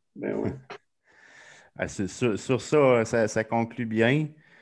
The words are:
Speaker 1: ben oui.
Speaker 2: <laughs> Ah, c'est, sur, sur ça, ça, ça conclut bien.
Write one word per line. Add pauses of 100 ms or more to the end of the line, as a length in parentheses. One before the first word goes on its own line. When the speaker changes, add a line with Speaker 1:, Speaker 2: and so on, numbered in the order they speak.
(160)
Speaker 1:
ben
oui.
Speaker 2:
<laughs> (1160)
Ah,
c'est,
sur,
sur
ça,
ça,
ça
conclut
bien. (340)